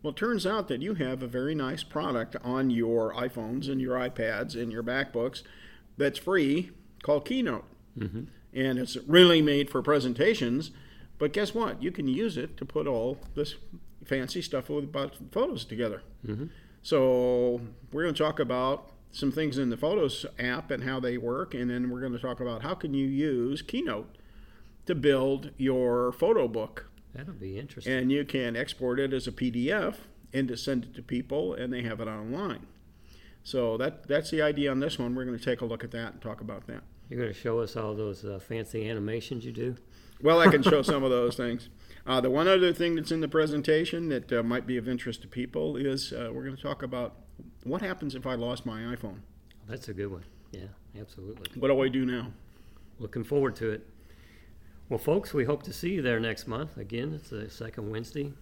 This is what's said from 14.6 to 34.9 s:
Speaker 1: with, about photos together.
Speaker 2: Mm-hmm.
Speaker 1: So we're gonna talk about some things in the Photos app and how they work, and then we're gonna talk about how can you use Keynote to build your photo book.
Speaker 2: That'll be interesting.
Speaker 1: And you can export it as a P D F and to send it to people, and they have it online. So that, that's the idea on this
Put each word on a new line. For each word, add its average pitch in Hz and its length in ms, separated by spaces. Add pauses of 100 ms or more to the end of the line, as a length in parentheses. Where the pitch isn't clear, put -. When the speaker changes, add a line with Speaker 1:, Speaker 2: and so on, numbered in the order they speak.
Speaker 1:
with, 147 160
about 139 300 (160)
photos 220 320
together. 107 380 (260)
Speaker 2:
Mm-hmm. 110 180 (360)
Speaker 1:
So 123 800 (300)
we're 151 120
gonna 165 140
talk 151 220
about 127 520 (200)
some 139 200
things 147 260
in 131 120
the 113 80
Photos 156 480 (140)
app 127 320
and 127 120
how 131 160
they 127 180
work, 127 360
and 123 160
then 123 200
we're 123 120
gonna 123 180
talk 123 200
about 120 240
how 165 100
can 156 200
you 135 140
use 139 540
Keynote 175 560 (680)
to 180 100
build 139 640
your 123 560
photo 170 340
book. 110 420 (240)
Speaker 2:
That'll 156 220
be 98 240
interesting. 131 340
Speaker 1:
And 127 180
you 143 140
can 123 300
export 127 440
it 135 140
as 127 140
a 117 40
P 127 200
D 120 200
F 214 280 (340)
and 131 140
to 120 100
send 127 280
it - 100
to 120 80
people, 139 500
and 123 180
they 123 120
have 113 180
it 107 60
online. 117 580 (760)
So 113 340
that, - 300
that's 151 240
the 156 100
idea 143 300
on 131 80
this 135 180